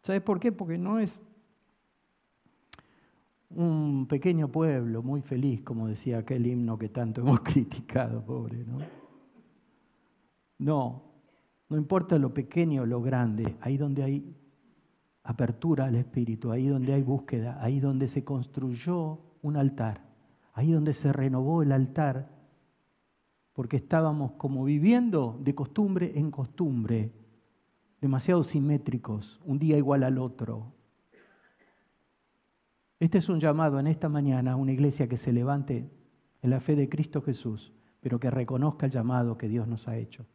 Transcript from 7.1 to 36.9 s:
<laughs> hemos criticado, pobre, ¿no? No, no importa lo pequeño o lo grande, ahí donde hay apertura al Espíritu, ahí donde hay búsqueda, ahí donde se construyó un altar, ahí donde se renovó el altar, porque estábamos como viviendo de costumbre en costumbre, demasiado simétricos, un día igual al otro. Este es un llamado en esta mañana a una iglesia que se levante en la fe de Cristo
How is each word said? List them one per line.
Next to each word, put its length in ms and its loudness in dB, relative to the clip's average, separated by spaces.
<laughs> 60 2
hemos 140 6
criticado, 840 -2
pobre, 400 -8
¿no? 140 -8
No, 440 -2
no 80 -4
importa 420 2
lo 160 2
pequeño 500 0
o 20 -2
lo 160 0
grande, 580 0
ahí 160 -2
donde 280 -2
hay 300 -4
apertura 640 0
al 80 0
Espíritu, 580 -2
ahí 140 0
donde 260 0
hay 100 4
búsqueda, 580 -2
ahí 200 0
donde 260 0
se 160 -4
construyó 960 -4
un 160 -2
altar, 480 0
ahí 180 2
donde 220 4
se 180 2
renovó 520 2
el 100 4
altar, 640 0
porque 200 -2
estábamos 560 0
como 320 -4
viviendo 760 4
de 140 0
costumbre 580 0
en 160 0
costumbre, 840 -2
demasiado 440 2
simétricos, 1000 -2
un 140 -2
día 220 4
igual 240 4
al 160 2
otro. 560 -8
Este 180 4
es 120 2
un 100 2
llamado 400 2
en 80 0
esta 220 0
mañana 420 2
a 60 0
una 160 0
iglesia 360 2
que 80 -2
se 160 0
levante 560 -2
en 80 2
la 80 2
fe 160 2
de 120 4
Cristo 360 -2